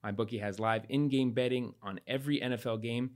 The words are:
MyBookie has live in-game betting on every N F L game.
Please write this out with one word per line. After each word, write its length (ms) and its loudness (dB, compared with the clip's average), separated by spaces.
MyBookie 360 -2
has 180 -2
live 300 2
in-game 440 4
betting 480 0
on 280 -8
every 340 0
N 100 0
F 140 -4
L 100 0
game. 400 -2